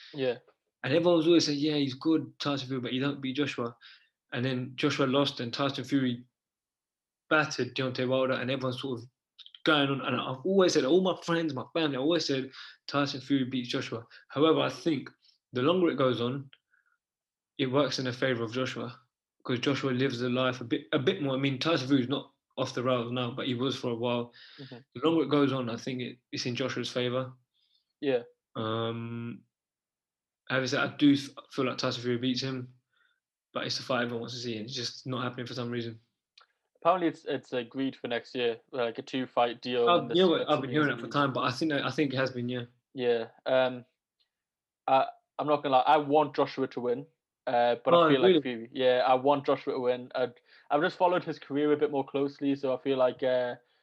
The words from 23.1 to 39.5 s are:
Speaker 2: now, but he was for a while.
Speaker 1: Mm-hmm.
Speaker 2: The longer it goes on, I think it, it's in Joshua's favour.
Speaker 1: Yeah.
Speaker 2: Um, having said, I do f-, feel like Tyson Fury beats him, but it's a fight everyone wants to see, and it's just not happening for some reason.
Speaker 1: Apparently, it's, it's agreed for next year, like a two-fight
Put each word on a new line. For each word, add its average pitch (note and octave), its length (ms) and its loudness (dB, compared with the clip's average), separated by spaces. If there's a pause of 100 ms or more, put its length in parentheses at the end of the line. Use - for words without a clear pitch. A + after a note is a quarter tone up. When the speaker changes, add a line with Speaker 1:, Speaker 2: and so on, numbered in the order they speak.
Speaker 2:
now, B2 200 -2
but C3+ 160 -6
he B2+ 60 0
was C3 220 -2
for C3 140 -6
a A#2+ 60 -2
while. A#2+ 360 -2 (300)
Speaker 1:
Mm-hmm. C3 160 -16 (180)
Speaker 2:
The B2 120 -12
longer E3 160 0
it B2 60 -4
goes C#3+ 220 4
on, C3 180 -2
I A#2 60 -6
think B2+ 260 -8
it, - 160 -10 (140)
it's C#3+ 140 -8
in B2 100 -4
Joshua's B2 340 -4
favour. B2+ 420 -4 (680)
Speaker 1:
Yeah. B2+ 240 0 (320)
Speaker 2:
Um, A#2 840 -6 (1080)
having C3 180 -2
said, B2+ 120 -2
I C3+ 180 -2
do C#3+ 160 8
f-, C#3 160 -2 (220)
feel C3 140 -2
like B2 120 -2
Tyson B2 240 -2
Fury A#2+ 160 -2
beats B2+ 240 -2
him, C3 280 -8 (840)
but C#3 140 -6
it's B2 120 -4
a - 40 -12
fight B2 200 -2
everyone A#2+ 180 -4
wants B2 140 -10
to B2 60 -10
see, A#2 160 -6
and G#2+ 80 -10
it's B2+ 100 -12
just - 300 -10
not B2+ 180 -6
happening B2 220 -8
for A#2 80 -12
some A#2+ 160 -6
reason. A#2 300 -8 (840)
Speaker 1:
Apparently, F3 280 2
it's, - 160 -6
it's C#3 260 -6
agreed C3 460 -4
for C3+ 100 -10
next A#2 260 -6
year, A#2+ 220 0 (160)
like A#2 280 -4
a - 20 -6
two-fight B2 600 -2